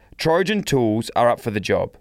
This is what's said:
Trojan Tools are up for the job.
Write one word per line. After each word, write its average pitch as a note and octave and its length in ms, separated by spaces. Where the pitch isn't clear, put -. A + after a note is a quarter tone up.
Trojan F3+ 460
Tools A2+ 520
are A#2+ 140
up A#2 100
for - 120
the G#2 100
job. F#2 400